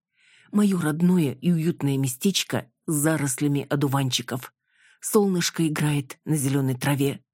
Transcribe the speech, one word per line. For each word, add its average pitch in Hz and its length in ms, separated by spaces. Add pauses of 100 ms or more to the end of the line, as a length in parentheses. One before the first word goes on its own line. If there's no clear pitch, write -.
(520)
Моё 202 280
родное 160 520
и 165 200
уютное 156 460
местечко 135 760 (140)
с 170 80
зарослями 143 760
одуванчиков. 135 840 (480)
Солнышко 185 680
играет 147 560
на 156 140
зелёной 135 380
траве. 139 480 (100)